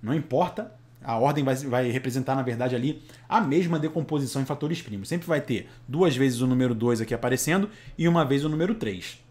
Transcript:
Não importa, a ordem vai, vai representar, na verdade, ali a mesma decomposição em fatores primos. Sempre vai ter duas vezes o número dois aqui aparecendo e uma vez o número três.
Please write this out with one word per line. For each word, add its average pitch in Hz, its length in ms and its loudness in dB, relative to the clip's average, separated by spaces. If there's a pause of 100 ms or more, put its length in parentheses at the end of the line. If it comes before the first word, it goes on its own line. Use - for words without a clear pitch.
Não 113 120 -4
importa, 175 580 -2 (320)
a 117 140 -2
ordem 143 260 2
vai, 135 120 2
vai 127 360 0
representar, 127 440 -2
na 135 60 -2
verdade, 123 340 -2
ali 139 260 -2 (280)
a 226 100 4
mesma 165 380 2
decomposição 151 640 -2
em 131 40 0
fatores 151 360 -4
primos. 101 280 -10
Sempre 170 180 -4
vai 156 140 2
ter 107 280 -4 (180)
duas 156 280 4
vezes 127 260 2
o 127 60 4
número 127 260 4
dois 117 280 2
aqui 113 120 -4
aparecendo 147 560 0 (280)
e 165 100 2
uma 170 180 4
vez 139 180 2
o 156 60 0
número 165 240 0
três. 101 460 -6 (120)